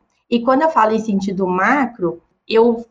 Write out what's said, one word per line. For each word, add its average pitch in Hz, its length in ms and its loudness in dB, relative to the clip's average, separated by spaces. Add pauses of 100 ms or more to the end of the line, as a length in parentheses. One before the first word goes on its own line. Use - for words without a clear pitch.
(280)
E 240 120 0
quando 262 240 0
eu 320 60 2
falo 220 240 0
em 220 60 0
sentido 196 460 -4
macro, 190 800 -2 (240)
eu 226 440 2